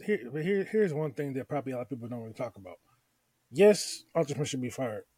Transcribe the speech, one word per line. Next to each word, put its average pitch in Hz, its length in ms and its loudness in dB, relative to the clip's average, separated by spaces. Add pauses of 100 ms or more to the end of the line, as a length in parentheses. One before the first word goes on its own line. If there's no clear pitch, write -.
here, 170 280 -2
but 151 120 -2
here, 196 260 2
here's 208 240 4
one 151 180 -2
thing 143 220 -4
that 131 140 -6
probably 131 240 -4
a 127 40 -4
lot 120 60 -4
of 120 60 -10
people 117 200 -8
don't 120 120 -6
really 113 140 -12
talk 120 220 -8
about. 92 220 -18 (720)
Yes, 190 540 6 (100)
Arthur 143 200 0
Smith 139 140 -2
should 131 120 -4
be 123 80 -2
fired, 117 360 -6 (140)